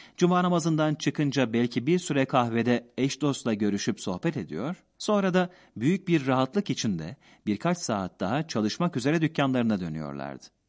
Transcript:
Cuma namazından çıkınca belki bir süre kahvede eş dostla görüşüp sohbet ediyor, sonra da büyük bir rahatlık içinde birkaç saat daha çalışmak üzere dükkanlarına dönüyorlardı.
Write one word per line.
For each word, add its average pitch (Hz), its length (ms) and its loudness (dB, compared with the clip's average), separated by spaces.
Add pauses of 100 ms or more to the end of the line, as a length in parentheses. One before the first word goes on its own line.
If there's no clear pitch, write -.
(180)
Cuma 180 260 4
namazından 156 520 2
çıkınca 139 580 0
belki 120 340 0
bir 175 120 2
süre 139 260 0
kahvede 117 720 2
eş 135 240 -2
dostla 131 320 0
görüşüp 101 480 0
sohbet 98 360 -4
ediyor, 98 460 -8 (140)
sonra 196 360 2
da 180 160 2 (280)
büyük 156 300 0
bir 156 200 2
rahatlık 131 420 2
içinde 98 460 -2 (300)
birkaç 170 320 0
saat 98 420 -4
daha 131 280 0
çalışmak 120 500 -2
üzere 143 240 0
dükkanlarına 127 580 0
dönüyorlardı. 71 680 -8 (240)